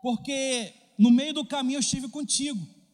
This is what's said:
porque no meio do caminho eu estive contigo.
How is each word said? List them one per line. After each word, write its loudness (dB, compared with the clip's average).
porque -4
no 8
meio 4
do -4
caminho -2
eu -2
estive -4
contigo. -4